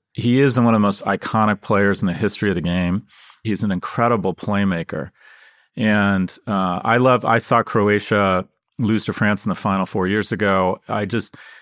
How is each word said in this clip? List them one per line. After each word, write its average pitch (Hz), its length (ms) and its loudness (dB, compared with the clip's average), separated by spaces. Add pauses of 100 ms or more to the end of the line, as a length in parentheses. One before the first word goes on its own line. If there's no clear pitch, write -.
(140)
he 120 260 2
is 135 180 2
one 120 100 4
of 113 60 4
the 113 40 4
most 101 260 0
iconic 104 580 0
players 101 400 0
in 101 40 0
the 90 60 0
history 104 380 -2
of 95 40 0
the 85 60 -4
game. 87 460 -2 (380)
He's 104 180 -4
an 104 80 -2
incredible 95 640 -2
playmaker. 95 760 -4 (680)
And, 101 600 0 (100)
uh, 95 380 -2
I 117 140 4
love, 123 260 4
I 113 140 2
saw 117 240 2
Croatia 101 840 0 (320)
lose 110 280 0
to 110 60 -2
France 104 320 -2
in - 40 -6
the 95 60 0
final 95 320 -2
four 92 200 -2
years 101 260 -2
ago. 95 560 0
I 107 180 -4
just, 104 280 -6 (280)